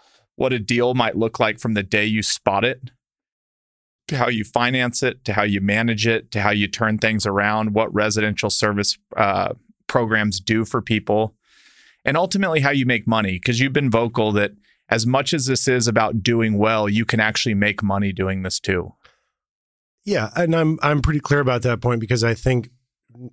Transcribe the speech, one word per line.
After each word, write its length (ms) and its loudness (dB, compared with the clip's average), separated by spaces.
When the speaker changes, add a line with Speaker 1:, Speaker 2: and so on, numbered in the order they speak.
Speaker 1:
what 160 0
a 60 -2
deal 360 0
might 220 0
look 240 -2
like 180 0
from 160 -2
the 80 0
day 220 0
you 180 0
spot 420 -4
it, 260 -6
to 100 -4
how 100 2
you 160 -2
finance 580 0
it, 220 -2
to 80 -4
how 100 2
you 180 2
manage 460 0
it, 260 0
to 100 -2
how 80 2
you 180 0
turn 300 -2
things 280 0
around, 480 0
what 200 0
residential 560 0
service, 480 -2
uh, 380 0
programs 520 0
do 240 0
for 180 -4
people, 520 0
and 120 0
ultimately 440 0
how 100 4
you 160 2
make 200 0
money. 340 0
'Cause 180 -2
you've 140 0
been 180 2
vocal 420 2
that 200 0
as 180 0
much 260 0
as 140 -2
this 200 0
is 220 2
about 340 0
doing 360 2
well, 300 2
you 160 2
can 140 0
actually 360 0
make 280 0
money 300 0
doing 300 -2
this 180 -6
too. 340 -2
Speaker 2:
Yeah, 320 0
and 180 2
I'm, 280 2
I'm 200 2
pretty 160 0
clear 220 0
about 220 0
that 180 0
point 200 0
because 220 -2
I 120 2
think, 360 -2